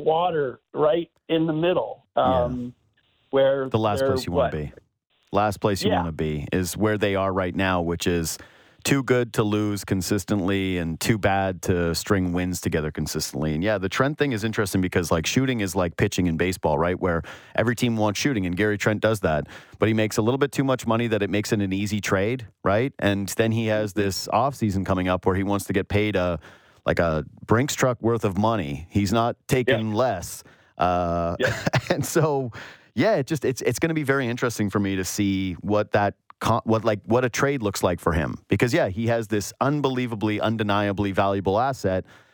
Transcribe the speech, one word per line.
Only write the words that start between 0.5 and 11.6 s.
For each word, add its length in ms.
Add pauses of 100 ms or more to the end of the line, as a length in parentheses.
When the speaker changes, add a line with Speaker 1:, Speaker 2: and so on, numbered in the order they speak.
Speaker 1:
right 380 (180)
in 180
the 60
middle. 540 (100)
Speaker 2:
Yeah. 280
Speaker 1:
Um, 280 (580)
where 380
Speaker 2:
The 100
last 200
Speaker 1:
they're, 140
Speaker 2:
place 120
you 80
wanna 120
Speaker 1:
what? 80
Speaker 2:
be. 200 (600)
Last 280
place 220
you 80
Speaker 1:
Yeah. 80
Speaker 2:
wanna 140
be 400
is 240
where 200
they 200
are 160
right 220
now, 280
which 240
is 320 (460)
too 180
good 300
to 100
lose 420
consistently 960
and 220
too 180
bad 440